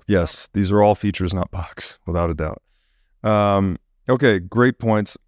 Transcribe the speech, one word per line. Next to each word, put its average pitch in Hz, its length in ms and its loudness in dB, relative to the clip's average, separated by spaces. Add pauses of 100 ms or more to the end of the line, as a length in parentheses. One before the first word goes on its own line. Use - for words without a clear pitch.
Yes, 90 460 -2
these 98 180 0
are 104 120 4
all 104 120 4
features, 92 380 -4
not 90 180 -4
bugs, - 540 -12
without 85 240 -2
a 82 60 -4
doubt. 76 260 -8 (640)
Um, 101 560 0 (300)
okay, 123 300 4
great 117 400 0
points. 107 380 -2 (120)